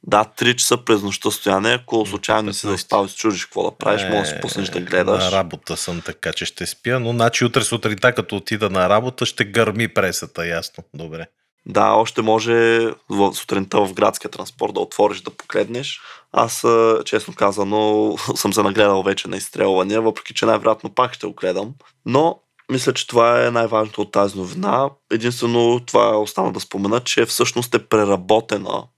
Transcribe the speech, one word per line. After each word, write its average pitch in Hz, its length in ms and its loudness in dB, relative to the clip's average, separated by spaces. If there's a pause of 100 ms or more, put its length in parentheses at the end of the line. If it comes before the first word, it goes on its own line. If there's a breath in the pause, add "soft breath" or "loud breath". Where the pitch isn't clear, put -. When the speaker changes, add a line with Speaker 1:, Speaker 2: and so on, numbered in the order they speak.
Speaker 1:
Да, 104 180 4
три 120 320 0
часа - 280 2
през 107 180 2
нощта, 101 280 -4
Стояне, 104 420 0
ако 123 260 -2
Speaker 2:
М, 107 80 0
Speaker 1:
случайно 104 360 0
не 104 100 -6
си - 80 -6
Speaker 2:
петнайсет. 98 200 -4
Speaker 1:
заспал 101 260 0
и - 20 -12
си - 80 -14
чудиш 104 280 -2
какво - 260 -4
да - 60 -20
правиш, 104 260 0
може 87 180 -2
да 80 60 -4
си 76 80 -6
Speaker 2:
Е, - 60 -8
Speaker 1:
пуснеш 98 280 -6
да 87 120 -6
гледаш. 90 440 0
Speaker 2:
на 92 80 0
работа 82 440 -4
съм, 85 240 -6
така - 320 -8
че - 120 -6
ще - 220 -8
спя, 127 340 -4
но 117 120 -4
значи 120 320 2
утре 120 180 2
сутринта, 113 520 0
като 107 220 -4
отида 101 340 -4
на 92 180 2
работа, 120 380 2
ще - 180 -2
гърми 107 440 0
пресата, 87 580 -4
ясно, 85 380 -8 (100)
добре. 80 320 -12 (400)
Speaker 1:
Да, 104 260 4
още 113 300 2
може 117 560 4 (300)
в, 101 260 2
сутринта 98 460 -2
в 95 140 0
градския 104 360 0
транспорт 104 440 -8
да 95 60 -2
отвориш, 98 400 0
да - 100 -12
погледнеш. 113 680 -6 (320 loud breath)
Аз, - 320 0
а, 113 400 4
честно 104 300 -4
казано, 107 800 2 (120)
<laughs> 104 80 -2
съм - 180 0
се 107 100 2
нагледал 101 400 4
вече 95 260 -2
на 92 80 -6
изстрелвания, 98 680 0
въпреки - 320 -4
че - 120 0
най-вероятно 110 440 0
пак 123 240 0
ще - 120 -10
го - 60 -6
гледам. 95 380 -4 (360 soft breath)
Но 143 320 2 (320)
мисля, 127 240 0
че - 120 -4
това 120 400 4
е 120 40 2
най-важното 110 500 0
от 104 120 -4
тази 101 260 2
новина. 139 500 -2 (240)
Единствено 120 720 0
това 110 320 2
остана 104 340 -2
да 101 80 -8
спомена, 101 400 -2
че 120 260 0
всъщност - 480 -4
е - 120 0
преработена 104 960 0 (160)